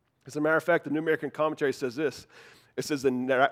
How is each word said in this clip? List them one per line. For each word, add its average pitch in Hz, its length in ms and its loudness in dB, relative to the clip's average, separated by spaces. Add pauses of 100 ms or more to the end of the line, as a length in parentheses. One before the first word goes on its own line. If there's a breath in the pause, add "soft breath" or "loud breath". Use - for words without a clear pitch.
(280)
As 131 80 -12
a 147 60 -4
matter 156 160 4
of 147 60 0
fact, 170 200 2
the 147 80 -8
New 156 80 -2
American 156 320 -2
Commentary 151 420 -2
says 123 220 -6
this. 143 320 -4 (480 soft breath)
It 131 80 -4
says 143 200 -4
the 135 80 4
na-, 127 400 2